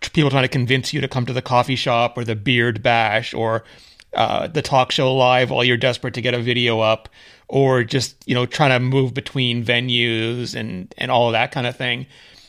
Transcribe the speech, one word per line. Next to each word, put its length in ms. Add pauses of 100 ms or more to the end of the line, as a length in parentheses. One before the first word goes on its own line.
t-, 100
people 180
trying 140
to 40
convince 460
you 80
to 60
come 180
to 80
the 80
coffee 340
shop 400
or 80
the 120
beard 480
bash 500
or, 300 (500)
uh, 320
the 160
talk 300
show 240
live 340
while 140
you're 140
desperate 360
to 80
get 140
a 40
video 400
up, 300 (380)
or 360
just, 320 (120)
you 80
know, 100
trying 240
to 100
move 360
between 500
venues 880
and, 460
and 100
all 180
of 60
that 180
kind 140
of 100
thing. 300 (440)